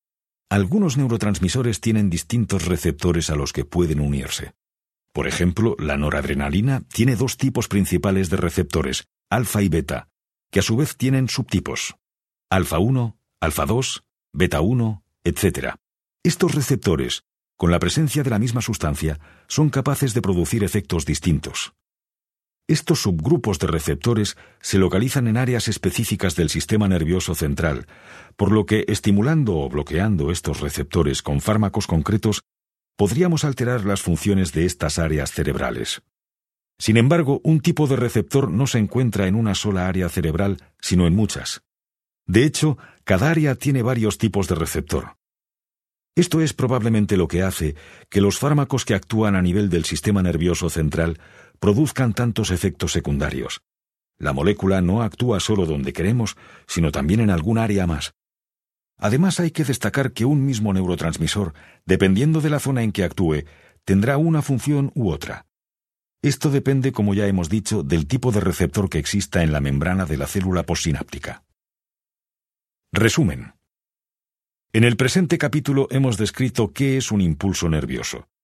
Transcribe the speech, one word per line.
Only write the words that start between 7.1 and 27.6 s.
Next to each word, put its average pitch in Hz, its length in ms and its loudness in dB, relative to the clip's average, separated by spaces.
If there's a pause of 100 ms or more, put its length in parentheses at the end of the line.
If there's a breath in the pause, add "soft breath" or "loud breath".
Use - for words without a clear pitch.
dos 123 200 -2
tipos 131 320 -2
principales 95 640 0
de 95 60 2
receptores, 78 720 -2 (200)
alfa 110 340 0
y 98 60 2
beta, 76 400 -2 (440)
que 98 80 2
a - 20 4
su 113 140 0
vez 147 200 -2
tienen 131 320 0
subtipos, - 680 -4 (520)
alfa 87 300 0
uno, 117 400 0 (220)
alfa 78 260 -2
dos, - 380 -2 (280)
beta 78 280 2
uno, 110 420 0 (220)
etcétera. 80 520 -2 (460)
Estos 170 320 2
receptores, 92 680 -2 (320)
con 85 140 2
la 85 80 4
presencia 147 440 0
de 127 80 -2
la 107 80 2
misma 120 220 0
sustancia, 78 580 -2 (300 soft breath)
son 151 220 2
capaces 135 440 0
de 117 80 0
producir 95 400 2
efectos 92 440 -2
distintos. - 680 -2 (960)
Estos 156 340 2
subgrupos 98 560 0
de 92 100 0
receptores 90 680 0 (240 loud breath)
se - 180 0
localizan 113 500 2
en 110 80 2
áreas 123 320 0
específicas 98 640 -2
del 82 160 0
sistema 104 380 0
nervioso 87 460 0
central, 73 520 -2 (500 loud breath)